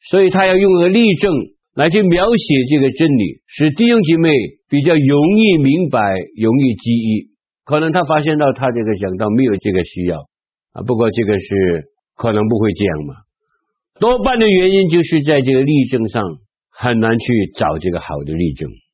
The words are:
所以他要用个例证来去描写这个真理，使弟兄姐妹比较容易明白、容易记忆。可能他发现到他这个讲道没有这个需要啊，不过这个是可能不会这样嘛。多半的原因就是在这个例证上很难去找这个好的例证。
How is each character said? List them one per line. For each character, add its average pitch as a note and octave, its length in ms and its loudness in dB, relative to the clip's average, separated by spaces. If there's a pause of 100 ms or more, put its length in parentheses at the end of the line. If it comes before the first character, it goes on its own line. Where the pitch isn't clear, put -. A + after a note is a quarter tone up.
所 F#3+ 220 2
以 F#3 60 4
他 F#3+ 160 2
要 F#3 100 2
用 G3 160 4
个 F3 160 2
例 G#3+ 280 4
证 G3 140 0 (440)
来 D#3 160 0
去 G#3+ 100 2
描 F3+ 240 2 (100)
写 D#3 200 0 (160)
这 D3+ 100 2
个 C3+ 100 2
真 D#3+ 160 0 (120)
理， F2+ 280 -4
使 D3+ 240 -2
弟 G#3+ 160 0
兄 A#3 140 4
姐 E3 160 2
妹 E3 140 2 (400)
比 C#3+ 100 0
较 E3 140 2
容 C#3+ 260 2 (160)
易 G3 260 4
明 D3 280 0
白、 A#2+ 100 0 (400)
容 A2+ 180 2
易 C3 180 0
记 A#2 140 -8
忆。 A2 380 -2 (380)
可 D3+ 140 -2
能 D#3+ 120 -2
他 F3+ 120 0
发 D3+ 160 0
现 D3+ 180 -2
到 C#3+ 160 2
他 B2+ 180 -4
这 A#2 100 -4
个 G#2+ 140 -2
讲 F#2+ 220 -6
道 G#2+ 100 -2
没 B2 160 0
有 A2 120 0
这 G2+ 160 -4
个 F2+ 120 0
需 F2+ 220 -8
要 E2 100 -4 (560)
啊， - 140 -14
不 B2 100 -2
过 A2+ 140 0
这 G#2+ 160 -4
个 G2+ 120 0
是 - 160 -6 (640)
可 A#2 160 -4
能 G#2+ 160 0
不 A2+ 100 0
会 G#2 140 0
这 G2+ 140 -2
样 D#2 180 -4
嘛。 C#2 80 -12 (880)
多 A#3 240 0
半 B3+ 140 0
的 A3 100 4
原 F#3 240 4
因 F#3+ 160 2
就 E3 140 2
是 D#3 180 0
在 C#3+ 220 0
这 C3+ 100 0
个 C3 80 2
例 C#3+ 300 2
证 A2+ 180 -2
上 G#2+ 160 -4 (460)
很 A#2+ 280 -2
难 A2+ 200 0
去 - 80 -6 (280)
找 D#2+ 240 -2
这 F#2 120 -4
个 E2+ 100 -6
好 - 60 -18 (180)
的 D2+ 80 -8
例 E2 220 -2
证。 C#2 160 -10 (240)